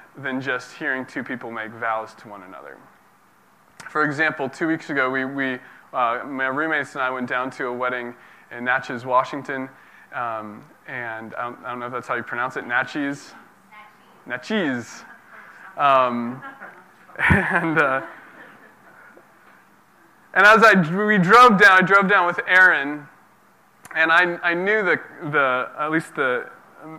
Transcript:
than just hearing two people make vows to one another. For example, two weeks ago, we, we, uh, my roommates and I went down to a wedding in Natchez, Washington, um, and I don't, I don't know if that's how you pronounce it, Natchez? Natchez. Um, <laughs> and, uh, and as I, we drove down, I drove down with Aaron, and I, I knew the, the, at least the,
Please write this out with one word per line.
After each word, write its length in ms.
than 220
just 360
hearing 300
two 180
people 280
make 200
vows 440
to 120
one 160
another. 340
For 140
example, 460
two 180
weeks 220
ago, 200
we, 160
we, 340
uh, 320
my 220
roommates 460
and 80
I 80
went 180
down 240
to 160
a 60
wedding 400
in 100
Natchez, 400
Washington, 640
um, 500
and 480
I 80
don't, 220
I 60
don't 80
know 80
if 40
that's 160
how 80
you 80
pronounce 320
it, 120
Natchez? 640
Natchez. 800
Um, 680
<laughs> 120
and, 500
uh, 220
and 120
as 180
I, 420
we 120
drove 420
down, 120
I 100
drove 260
down 200
with 200
Aaron, 600
and 160
I, 320
I 100
knew 300
the, 160
the, 460
at 140
least 240
the, 320